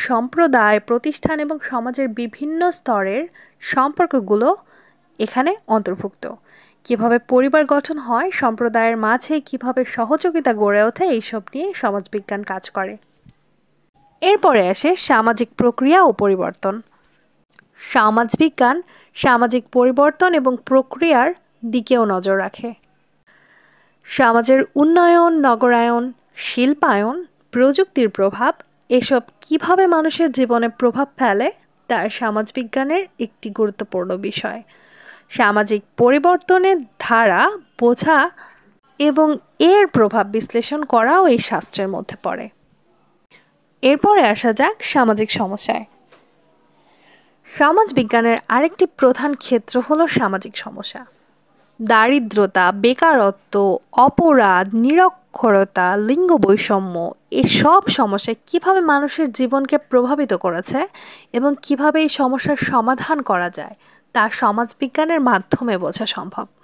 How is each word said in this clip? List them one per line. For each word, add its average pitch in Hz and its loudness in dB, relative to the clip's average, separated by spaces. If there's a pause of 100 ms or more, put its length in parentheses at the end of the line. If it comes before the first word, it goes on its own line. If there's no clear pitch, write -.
সম্প্রদায়, 247 2
প্রতিষ্ঠান 285 -4
এবং 302 -6 (140)
সমাজের 254 -6 (100)
বিভিন্ন 285 -8 (120)
স্তরের 208 -4 (400)
সম্পর্কগুলো 262 0 (720)
এখানে 254 -2 (160)
অন্তর্ভুক্ত। 196 -4 (640)
কিভাবে 233 0 (140)
পরিবার 269 4
গঠন 285 -2
হয়, 247 -4
সম্প্রদায়ের 233 -2
মাঝে 233 -2
কিভাবে 254 -6 (140)
সহযোগিতা 285 -2
গড়ে 208 2
ওঠে, 311 -4 (120)
এইসব 220 -8
নিয়ে 320 -8
সমাজবিজ্ঞান 202 -6
কাজ 190 -10
করে। 196 -8 (1300)
এরপরে 339 4
আসে 196 0 (180)
সামাজিক 226 2
প্রক্রিয়া 262 2 (100)
ও - 4
পরিবর্তন। 190 -2 (1080)
সমাজবিজ্ঞান 240 0 (400)
সামাজিক 240 0 (120)
পরিবর্তন 285 2
এবং 262 0 (120)
প্রক্রিয়ার 262 2 (440)
দিকেও 240 0
নজর 196 -2
রাখে। 190 -8 (1400)
সমাজের 233 2 (140)
উন্নয়ন, 339 4 (140)
নগরায়ন, 240 2 (440)
শিল্পায়ন, 247 0 (340)
প্রযুক্তির 269 0
প্রভাব, 196 -2 (380)
এসব 247 0 (180)
কিভাবে 359 0
মানুষের 330 0
জীবনে 233 0 (120)
প্রভাব 247 -2
ফেলে, 233 0 (400)
তা 240 -2 (220)
সমাজবিজ্ঞানের 247 -4 (180)
একটি - -10
গুরুত্বপূর্ণ 202 -4 (180)
বিষয়। 214 -10 (720)
সামাজিক 208 0 (160)
পরিবর্তনের 359 2 (200)
ধারা 226 2 (360)
বোঝা 247 2 (840)
এবং 302 2 (420)
এর 403 6 (120)
প্রভাব 214 2 (120)
বিশ্লেষণ 233 -4
করাও 262 2
এই 240 4
শাস্ত্রের 196 -6
মধ্যে 196 -10
পড়ে। - -8 (1400)
এরপরে 330 4
আসা 214 0
যাক 311 0
সামাজিক 220 0
সমস্যায়। 208 -6 (1600)
সমাজবিজ্ঞানের 262 2 (100)
আরেকটি 311 0 (120)
প্রধান 262 2
ক্ষেত্র - -4
হলো 302 0 (140)
সামাজিক 196 -4 (100)
সমস্যা। 220 -16 (800)
দারিদ্রতা, 220 2
বেকারত্ব, 233 2 (520)
অপরাধ, 240 4
নিরক্ষরতা, 233 2 (220)
লিঙ্গ 339 2
বৈষম্য, 196 0 (380)
এসব 294 2 (160)
সমস্যা 208 -2 (140)
কিভাবে 370 0 (120)
মানুষের 285 -2
জীবনকে 269 -2 (140)
প্রভাবিত 254 0
করেছে 175 -4 (520)
এবং 254 0 (120)
কিভাবে 294 0
এই 302 0
সমস্যার 269 -2 (120)
সমাধান 254 0
করা 180 -2
যায়, 180 -14 (400)
তা 233 2 (180)
সমাজবিজ্ঞানের 254 -2
মাধ্যমে 233 0
বোঝা 185 -6
সম্ভব। - -10 (180)